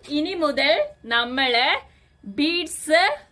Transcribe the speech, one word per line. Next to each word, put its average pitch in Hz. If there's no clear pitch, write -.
ഇനി 339
മുതൽ 277
നമ്മള് 247
ബീഡ്സ് 320